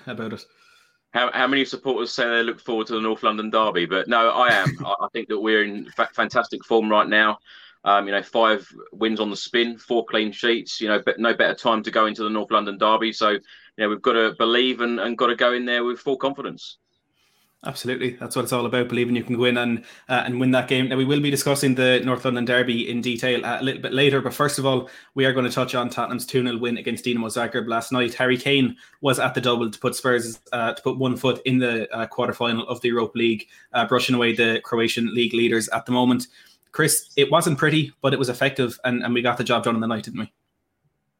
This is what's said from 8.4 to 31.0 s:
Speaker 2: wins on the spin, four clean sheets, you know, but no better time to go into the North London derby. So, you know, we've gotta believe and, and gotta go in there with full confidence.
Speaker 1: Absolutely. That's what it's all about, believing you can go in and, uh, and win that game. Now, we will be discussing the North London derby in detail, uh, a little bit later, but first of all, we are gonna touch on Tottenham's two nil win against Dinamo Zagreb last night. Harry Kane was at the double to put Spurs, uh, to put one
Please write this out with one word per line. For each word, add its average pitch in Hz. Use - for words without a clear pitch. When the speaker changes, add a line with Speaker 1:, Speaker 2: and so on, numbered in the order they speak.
Speaker 2:
wins 110
on 104
the 101
spin, 117
four 117
clean 107
sheets, 117
you 107
know, 104
but -
no 113
better 95
time 110
to 110
go 110
into 107
the 107
North 107
London 104
derby. 110
So, 107
you 98
know, 107
we've 104
gotta 113
believe 120
and, 120
and 113
gotta 117
go 123
in 123
there 120
with 120
full 135
confidence. 135
Speaker 1:
Absolutely. 127
That's 123
what 123
it's 117
all 120
about, 123
believing 120
you 117
can 123
go 120
in 123
and, 120
uh, 123
and 123
win 127
that 127
game. 131
Now, 131
we 131
will 143
be 143
discussing 139
the 127
North 127
London 123
derby 123
in 120
detail, 120
uh, 117
a -
little 131
bit -
later, 135
but 120
first 147
of 135
all, 127
we 135
are 131
gonna 123
touch 123
on 123
Tottenham's 117
two 131
nil 120
win 117
against 113
Dinamo 120
Zagreb 117
last 117
night. 123
Harry 127
Kane 135
was 131
at 127
the 123
double 120
to -
put 123
Spurs, 117
uh, 120
to -
put 127
one 127